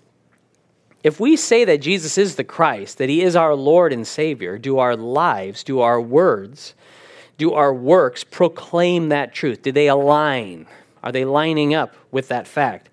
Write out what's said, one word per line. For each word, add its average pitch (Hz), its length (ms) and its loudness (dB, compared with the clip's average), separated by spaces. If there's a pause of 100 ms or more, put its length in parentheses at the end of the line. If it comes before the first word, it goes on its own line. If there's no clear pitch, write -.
(1040)
If 151 180 0
we 294 160 4
say 233 300 2
that 147 160 2
Jesus 156 340 -4
is 196 200 0
the 135 80 -6
Christ, 123 520 -4
that 131 140 -2
he 156 100 0
is 180 160 2
our 160 180 2
Lord 151 380 4
and 117 140 -6
Savior, 120 500 -6
do 131 220 -4
our 123 180 2
lives, 117 680 -4
do 131 180 -2
our 117 200 2
words, 120 720 0 (640)
do 160 160 -2
our 143 200 2
works 131 520 2
proclaim 170 840 -2
that 143 240 -2
truth? 127 260 -6
Do 135 120 -4
they 143 160 2
align? 139 800 0 (360)
Are 123 100 -8
they 131 120 -2
lining 151 480 0
up 151 220 -4 (160)
with 131 180 -4
that 120 180 -6
fact? 123 460 -6